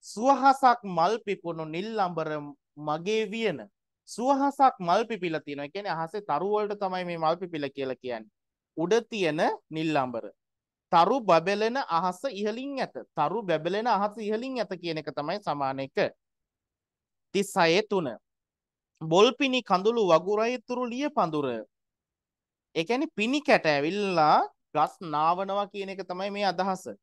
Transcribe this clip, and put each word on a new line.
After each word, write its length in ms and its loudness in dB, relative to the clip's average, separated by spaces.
සුවහසක් 800 4
මල් 360 2
පිපුණු 440 -6
නිල් 340 -6
අඹර 300 -2
මගේ 500 -2
වියන. 320 -4
සුවහසක් 680 2
මල් 280 2
පිපිලා 360 -4
තියෙනවා. 240 -8
ඒ 40 -10
කියන්නේ 240 -8
අහසේ 280 -6
තරු 280 -2
වලට 300 0
තමයි 260 -2
මේ 120 -4
මල් 200 2
පිපිලා 320 -6
කියලා 260 -6
කියන්නේ. 360 -8
උඩ 160 2
තියෙන 360 0
නිල් 300 -2
අඹර. 280 -2
තරු 300 6
බැබලෙන 560 2
අහස 500 -2
ඉහළින් 520 -6
ඇත. 160 -6
තරු 320 -2
බැබලෙන 440 -2
අහස 320 0
ඉහළින් 400 -4
ඇත 160 -4
කියන 220 -6
එක 140 -8
තමයි 280 -4
සමාන 400 -4
එක. 180 -6
තිස් 180 0
හයේ 300 4
තුන. 240 -2
"බොල්පිණි 640 4
කඳුළු 420 2
වගුරයි 540 2
තුරු 260 -6
ලිය 240 -4
පඳුර." 380 0
ඒ 80 0
කියන්නේ 320 -2
පිණි 260 0
කැට 240 4
ඇවිල්ලා 720 2
ගස් 240 0
නාවනවා 600 0
කියන 220 -10
එක 140 -10
තමයි 280 -6
මේ 140 -4
අදහස. 380 -2